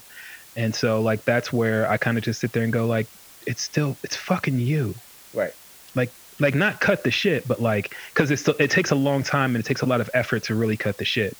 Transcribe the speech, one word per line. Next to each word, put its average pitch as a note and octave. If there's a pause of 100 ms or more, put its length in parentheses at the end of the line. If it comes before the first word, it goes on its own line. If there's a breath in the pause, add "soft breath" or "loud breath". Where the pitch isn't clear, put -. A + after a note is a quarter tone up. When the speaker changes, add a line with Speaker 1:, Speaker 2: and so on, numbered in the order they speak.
(580 loud breath)
Speaker 1:
And A2+
so, A2
like, A2
that's A#2+
where A2
I G#2+
kinda A#2
just A2+
sit A#2+
there A#2
and A2+
go, A#2
like, A2+ (400)
"It's A#2+
still, D3
it's -
fucking D#3
you." B2 (400)
Speaker 2:
Right. F#2+ (420)
Speaker 1:
Like, B2 (300)
like, C#3+
not F3+
cut -
the C3+
shit, D3
but, A#2+
like, G#2+ (180 loud breath)
'cause D#3
it's C#3+
still, D3+
it C#3+
takes F#3
a D3+
long C#3
time C3
and A2+
it -
takes B2+
a -
lot B2+
of G#2+
effort A#2+
to A2
really A2
cut G#2
the -
shit. G2+